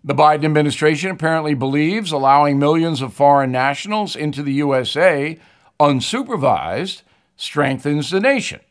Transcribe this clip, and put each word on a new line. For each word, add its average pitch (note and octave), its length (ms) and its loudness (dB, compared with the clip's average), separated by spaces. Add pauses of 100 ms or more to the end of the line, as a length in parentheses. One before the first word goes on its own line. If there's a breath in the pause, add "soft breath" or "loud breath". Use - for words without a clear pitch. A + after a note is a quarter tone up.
The C#3 100 -2
Biden D3+ 300 4
administration D3+ 680 0
apparently D#3+ 420 -2
believes D3+ 580 -2
allowing C#3+ 460 4
millions D#3 420 0
of B2+ 140 -8
foreign C#3 380 4
nationals D3+ 600 -4
into D3 280 -6
the C#3+ 120 -4
U C#3+ 200 0
S B2+ 220 -2
A D#3 420 0 (420 soft breath)
unsupervised C#3 1200 -2 (380)
strengthens C#3+ 720 -4
the F#3+ 100 -2
nation. B3+ 400 -2 (100)